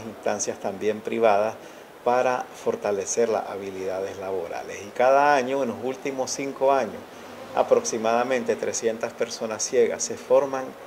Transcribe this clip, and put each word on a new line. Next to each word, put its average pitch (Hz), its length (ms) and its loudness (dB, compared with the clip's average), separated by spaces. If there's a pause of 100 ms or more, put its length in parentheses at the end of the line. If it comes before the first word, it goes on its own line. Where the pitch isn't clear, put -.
instancias 104 520 -4
también 104 440 -2
privadas, 110 540 4 (500)
para 127 400 2 (180)
fortalecer 107 680 0
las 101 180 0
habilidades 95 680 -6
laborales. 90 720 -6
Y - 20 -12
cada 139 460 6
año, 135 260 0
en 123 80 0
los 104 140 -4
últimos 131 480 -4
cinco 135 400 0
años, 135 240 2 (600)
aproximadamente 117 1000 2
trescientas 113 580 -2
personas 110 480 -4
ciegas 107 400 4
se 113 140 -4
forman 131 480 2 (240)